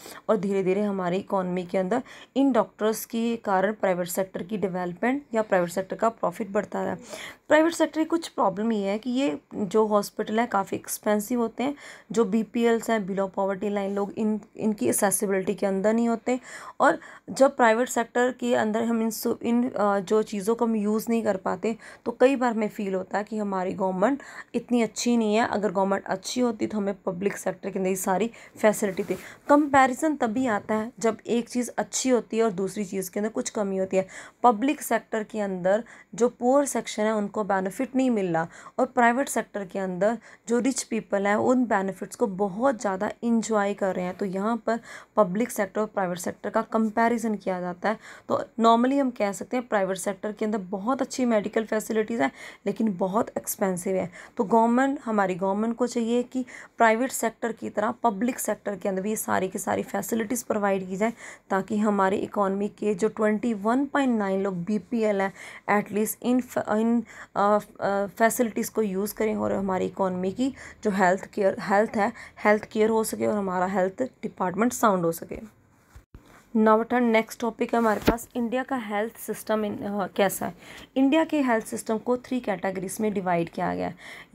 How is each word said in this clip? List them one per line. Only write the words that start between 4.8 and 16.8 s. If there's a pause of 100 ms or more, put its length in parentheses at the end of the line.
या
प्राइवेट
सेक्टर
का
प्रॉफिट
बढ़ता
रहा। (520)
प्राइवेट
सेक्टर
की
कुछ
प्रॉब्लम
ये
है
कि
ये (140)
जो
हॉस्पिटल
है
काफ़ी
एक्सपेंसिव
होते
हैं, (380)
जो
बीपीएल्स
हैं,
below
poverty
line
लोग,
इन, (160)
इनकी
एक्सेसिबिलिटी
के
अंदर
नहीं
होते। (400)